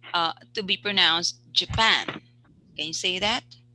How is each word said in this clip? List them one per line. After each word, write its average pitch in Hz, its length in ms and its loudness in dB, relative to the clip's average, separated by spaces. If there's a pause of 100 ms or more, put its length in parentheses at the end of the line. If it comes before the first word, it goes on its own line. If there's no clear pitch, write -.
(120)
uh, 170 200 0 (200)
to 220 100 -6
be 190 140 -2
pronounced 175 640 2 (100)
Japan. 185 560 2 (720)
Can 151 100 -8
you 160 60 -8
say 185 260 -4
that? 214 240 -2 (320)